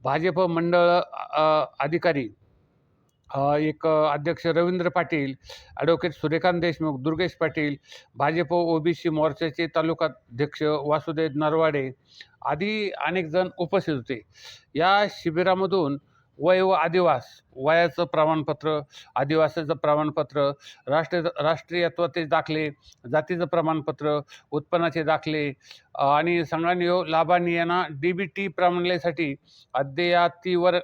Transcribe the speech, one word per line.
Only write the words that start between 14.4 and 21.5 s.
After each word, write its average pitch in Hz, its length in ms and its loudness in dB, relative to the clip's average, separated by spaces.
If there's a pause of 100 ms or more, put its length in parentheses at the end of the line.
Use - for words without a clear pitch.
या 196 360 4
शिबिरामधून 180 880 0 (400)
वय 180 220 4
व 190 100 4
आदिवास, 165 540 2 (320)
वयाचं 165 480 2
प्रमाणपत्र, 156 760 0 (360)
आदिवासाचं 156 580 0
प्रमाणपत्र, 147 760 0 (340)
राष्ट्र-, 156 560 -2
राष्ट्रीयत्वाचे 165 840 -2